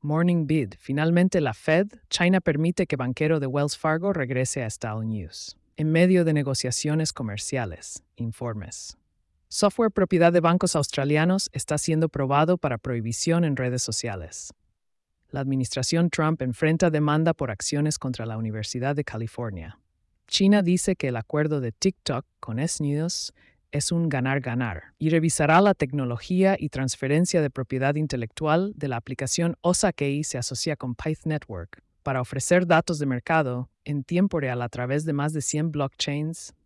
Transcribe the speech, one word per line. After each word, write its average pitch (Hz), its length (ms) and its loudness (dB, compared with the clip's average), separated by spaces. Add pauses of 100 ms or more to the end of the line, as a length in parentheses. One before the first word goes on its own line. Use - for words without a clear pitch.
Morning 165 460 2
Bid. 139 320 0
Finalmente, 170 600 2
la 127 140 0
Fed 175 340 2 (200)
China 180 320 4
permite 165 460 0
que - 80 -2
banquero 143 460 0
de 135 80 -2
Wells 143 280 0
Fargo 165 360 0
regrese 131 500 -2
a 113 40 -4
Estados 110 360 -6
Unidos. 107 540 -8 (200)
En 156 140 0
medio 175 340 6
de 160 80 2
negociaciones 147 800 0
comerciales, 107 920 -8 (100)
informes. 110 840 -10 (520)
Software 214 420 2
propiedad 175 420 4
de 175 60 6
bancos 175 380 4
australianos 151 760 2
está 147 260 -4
siendo 160 300 0
probado 147 500 2
para 127 200 -2
prohibición 127 680 -2
en 143 120 0
redes 127 260 -2
sociales. 98 720 -8 (760)
La 135 100 -6
administración 135 720 0
Trump 160 320 0
enfrenta 156 480 2
demanda 156 440 2
por 127 160 -4
acciones 147 480 -2
contra 120 260 -6
la 113 140 -6
Universidad 113 560 -4
de 143 80 -2
California. 110 800 -8 (480)
China 202 340 6
dice 180 320 2
que - 140 -4
el 123 80 -2
acuerdo 151 440 0
de 120 120 -4
TikTok - 520 -2 (140)
con 113 220 -6
Estados 160 200 -2
Unidos 147 540 -4 (360)
es - 220 -2
un 170 160 2
ganar-ganar 127 880 -2
y 156 120 0
revisará 160 500 4
la 196 140 6
tecnología 143 840 0
y 151 120 -4
transferencia 143 720 0
de 143 80 0
propiedad 135 460 -2
intelectual 156 800 -2
de 143 120 -6
la 123 80 -4
aplicación 135 640 -4
osa 175 320 2
que 143 320 -2
se - 140 -6
asocia 135 360 -4
con 123 200 -6
Pyth - 320 -6
Network 110 560 -6 (200)
para 131 200 -2
ofrecer 175 440 2
datos 165 320 4
de 147 60 -2
mercado 127 640 0 (160)
en 147 200 -4
tiempo 180 360 2
real 123 220 -2
a 117 80 -4
través 135 340 -4
de 160 80 -2
más 147 220 -2
de 147 80 -4
cien 156 280 -2
blockchains. 147 840 -4 (120)